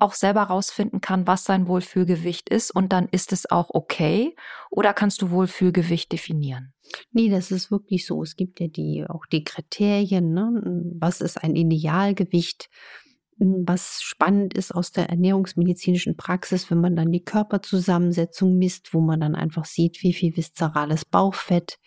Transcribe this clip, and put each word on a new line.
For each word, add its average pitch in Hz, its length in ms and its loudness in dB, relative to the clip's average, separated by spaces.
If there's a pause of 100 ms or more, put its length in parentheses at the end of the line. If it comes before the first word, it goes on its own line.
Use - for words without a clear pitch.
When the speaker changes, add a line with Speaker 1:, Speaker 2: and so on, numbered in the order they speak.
Speaker 1:
auch 202 140 2
selber 202 280 2
rausfinden 196 580 -2
kann, 185 260 0
was 190 180 2
sein 190 240 2
Wohlfühlgewicht 180 800 0
ist - 240 0
und 190 200 0
dann 180 160 2
ist - 240 -2
es - 180 -4
auch 175 200 2
okay? 175 640 0 (360)
Oder 202 220 2
kannst 202 300 0
du 180 80 0
Wohlfühlgewicht 180 800 2
definieren? 139 600 -4 (400)
Speaker 2:
Nee, 226 160 4
das 185 220 0
ist 185 200 -4
wirklich 196 360 -2
so. 156 160 -4
Es 156 120 -10
gibt 185 240 -6
ja 170 80 -4
die, 151 420 -4
auch - 180 -12
die 160 180 -2
Kriterien, 190 880 0
ne? 220 280 0 (380)
Was 165 220 0
ist - 220 -6
ein 160 120 0
Idealgewicht? 170 1120 0 (680)
Was 180 640 0
spannend 196 540 0
ist - 180 -4
aus 175 200 -4
der - 180 0
ernährungsmedizinischen 180 1040 0
Praxis, - 540 -4
wenn 170 100 4
man 175 140 2
dann 165 160 2
die 175 140 -2
Körperzusammensetzung 185 1300 0
misst, 180 380 0
wo 165 60 4
man 160 180 2
dann 151 160 0
einfach 156 300 -4
sieht, - 400 -2
wie 180 80 4
viel 165 240 0
viszerales 156 680 -2
Bauchfett 180 840 0